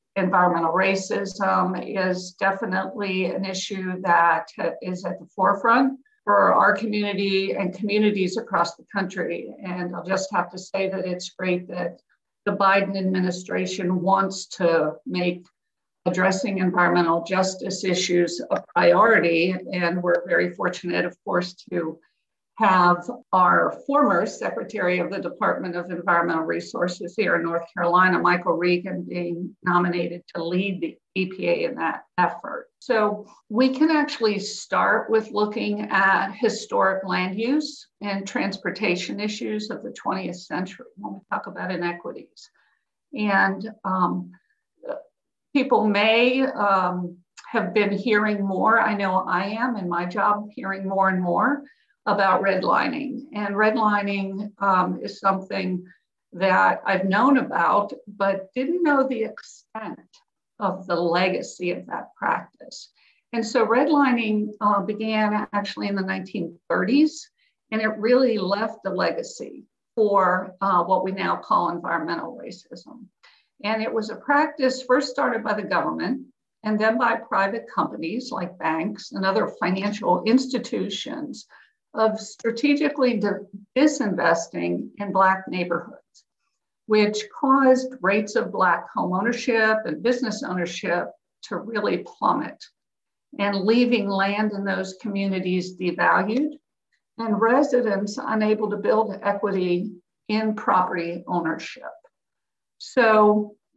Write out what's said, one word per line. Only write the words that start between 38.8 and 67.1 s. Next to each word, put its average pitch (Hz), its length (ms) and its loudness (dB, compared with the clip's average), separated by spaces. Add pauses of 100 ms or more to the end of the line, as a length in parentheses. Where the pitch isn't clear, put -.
issues 214 520 -4
of - 100 -10
the 208 100 -10
twentieth 185 440 -6
century - 500 -8 (120)
when 202 160 -10
we 196 60 -16 (120)
talk - 160 -6
about 180 240 -8
inequities. - 800 -8 (640)
And, 196 540 0 (120)
um, 180 480 -2 (1200)
people 247 340 4
may, 226 540 4
um, 185 760 0 (300)
have 196 260 -2
been 208 180 2
hearing 208 540 0
more, 196 340 2
I 208 160 0
know 190 320 0
I 185 180 0
am 226 300 -2
in 180 140 -6
my 175 160 -2
job, 208 460 0
hearing 190 360 -6
more 190 220 2
and 185 120 0
more 202 420 0 (420)
about 196 360 2
redlining. 185 800 0 (120)
And 202 220 -4
redlining, 208 960 0 (100)
um, 185 400 2
is - 180 -10
something 190 640 -2 (480)
that 190 520 4
I've 190 200 0
known 240 320 6
about, 190 560 2 (140)
but 196 480 -2
didn't 339 280 -2
know 277 240 4
the 220 160 -2
extent - 800 -12 (580)
of 196 260 -4
the 175 100 -2
legacy 175 760 0
of - 140 -8
that - 320 -10
practice. - 760 -6 (400)
And 226 140 -2
so 226 200 4
redlining, 233 840 4 (100)
uh, 208 220 2
began 214 720 0
actually 208 340 -4
in 202 80 -2
the 196 60 0
nineteen 185 580 -6 (100)
thirties, 240 600 2 (420)